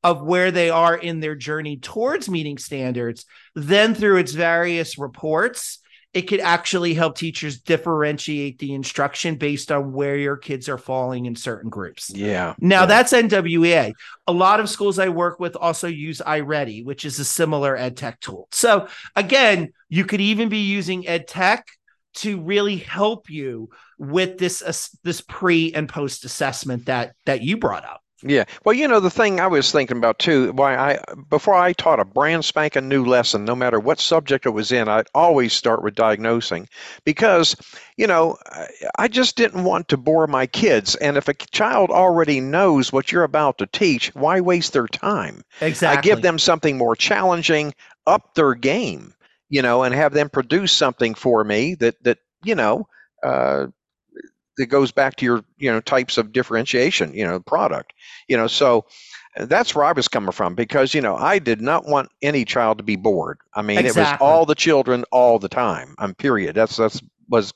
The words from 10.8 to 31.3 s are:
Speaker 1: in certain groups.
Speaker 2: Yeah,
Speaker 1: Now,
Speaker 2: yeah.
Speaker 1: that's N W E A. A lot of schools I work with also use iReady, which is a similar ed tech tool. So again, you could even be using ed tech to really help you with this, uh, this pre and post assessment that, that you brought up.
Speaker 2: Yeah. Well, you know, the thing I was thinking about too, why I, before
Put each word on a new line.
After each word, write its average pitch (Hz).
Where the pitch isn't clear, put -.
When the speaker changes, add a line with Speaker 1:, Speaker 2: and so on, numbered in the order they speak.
Speaker 1:
in 120
certain 113
groups. 95
Speaker 2:
Yeah, 98
Speaker 1:
Now, 185
Speaker 2:
yeah. 185
Speaker 1:
that's 240
N 233
W 170
E 170
A. 117
A 180
lot 185
of 208
schools 196
I 190
work 170
with 175
also 170
use 156
iReady, 143
which 135
is 139
a 135
similar 143
ed 127
tech 117
tool. -
So 214
again, 208
you 185
could 196
even 214
be 214
using 185
ed 170
tech 190
to 208
really 202
help 208
you 127
with 180
this, 180
uh, 160
this 170
pre 165
and 151
post 139
assessment 127
that, 120
that 135
you 175
brought 101
up. -
Speaker 2:
Yeah. 135
Well, 214
you 285
know, 220
the 185
thing 202
I 185
was 151
thinking 131
about 117
too, 131
why 135
I, 139
before 156